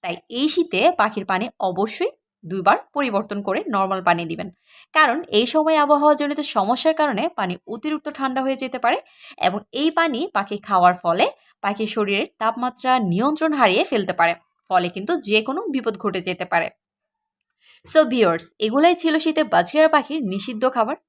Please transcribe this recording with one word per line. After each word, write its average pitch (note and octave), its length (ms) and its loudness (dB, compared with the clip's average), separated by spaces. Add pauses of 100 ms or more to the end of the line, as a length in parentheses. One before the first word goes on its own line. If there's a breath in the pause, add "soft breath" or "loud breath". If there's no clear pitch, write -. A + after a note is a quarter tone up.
তাই F3 120 -6 (240)
এই D4 140 0
শীতে E4 260 0 (180)
পাখির G#3+ 340 -2
পানি F#3+ 140 -2 (240)
অবশ্যই G#3+ 420 -4 (320)
দুইবার F#3 340 0 (180)
পরিবর্তন G#3 420 -2 (100)
করে G3 120 -2 (140)
নরমাল F#3+ 340 -2
পানি F3 240 2
দিবেন, F3 180 -8 (440 soft breath)
কারণ D4 240 4 (220)
এই A#3+ 140 2
সময় D#4 300 2
আবহাওয়াজনিত D4 580 2 (140)
সমস্যার B3+ 440 0
কারণে C#4 240 0 (160)
পানি F3+ 140 -2 (200)
অতিরিক্ত D4+ 340 -6 (100)
ঠান্ডা C4+ 280 -4
হয়ে C4 180 -2
যেতে B3+ 200 -8
পারে C4 140 2 (500 loud breath)
এবং G3 120 0 (220)
এই D#4 160 2
পানি D#4 220 0 (160)
পাখি G3+ 220 -4 (100)
খাওয়ার F3+ 360 6
ফলে F3 220 2 (380 soft breath)
পাখির G#3 320 -2
শরীরের G3+ 320 -2 (140)
তাপমাত্রা B3 500 -2 (200)
নিয়ন্ত্রণ D4+ 480 0
হারিয়ে A3+ 320 4
ফেলতে F#3+ 280 -2
পারে, E3+ 140 2 (360)
ফলে F3+ 260 2
কিন্তু G#3+ 180 -4 (140)
যে G#3+ 200 2
কোনো C#4+ 120 -6 (140)
বিপদ A3+ 300 -4
ঘটে F#3+ 240 -4
যেতে F3+ 240 -6
পারে। E3+ 160 0 (1200 soft breath)
So D#4 120 4 (120)
ভিউয়ার্স, F3+ 340 2 (200)
এগুলাই D4+ 360 4
ছিল D#4+ 120 2 (100)
শীতে D#4 180 0 (120)
বাছরিয়া D4+ 420 4
পাখির D4 260 -2 (120)
নিষিদ্ধ G#3+ 300 -6 (120)
খাবার। A#3+ 200 0 (140)